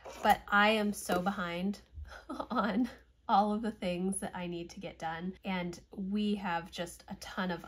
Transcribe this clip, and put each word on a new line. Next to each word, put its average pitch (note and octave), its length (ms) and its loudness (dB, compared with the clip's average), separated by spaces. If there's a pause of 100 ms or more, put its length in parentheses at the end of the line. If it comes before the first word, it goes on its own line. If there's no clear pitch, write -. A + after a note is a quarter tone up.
(220)
but G#3 240 6
I G#3 240 8
am G#3 220 4
so F3+ 280 -2
behind F#3 600 -2 (320)
<laughs> - 380 -10
on A3+ 380 2 (400)
all G#3 240 6
of G#3+ 100 -2
the G#3+ 100 -2
things F#3 480 -2
that - 120 -6
I F3+ 140 -6
need E3+ 240 -6
to G3 100 -14
get F3+ 200 -10
done, E3 320 -6 (120)
and F3+ 360 -4 (100)
we G#3 460 -2
have F3 340 -4
just - 380 -8
a G3 80 -10
ton - 340 -4
of F3 160 -6